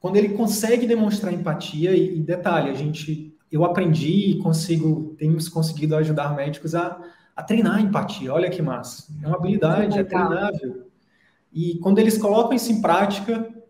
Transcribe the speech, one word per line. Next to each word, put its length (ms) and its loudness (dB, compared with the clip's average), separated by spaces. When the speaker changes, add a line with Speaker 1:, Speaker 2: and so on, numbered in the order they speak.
Speaker 1:
quando 160 0
ele 140 4
consegue 560 0
demonstrar 460 0
empatia, 640 -2
e, 220 2
e 60 -2
detalhe, 480 -2
a 40 -6
gente, 640 -8
eu 120 2
aprendi 680 2
e 80 0
consigo, 800 0
temos 300 0
conseguido 480 -2
ajudar 380 0
médicos 400 -6
a, 240 -4
a 60 -12
treinar 340 2
a 40 2
empatia, 520 -2
olha 160 2
que 140 -4
massa, 500 -8
é 40 -6
uma 100 0
habilidade, 560 2
Speaker 2:
Que 60 0
Speaker 1:
é 40 2
Speaker 2:
legal. 260 0
Speaker 1:
treinável, 580 -4
e 300 -2
quando 160 4
eles 180 6
colocam 380 2
isso 180 0
em 80 2
prática 680 2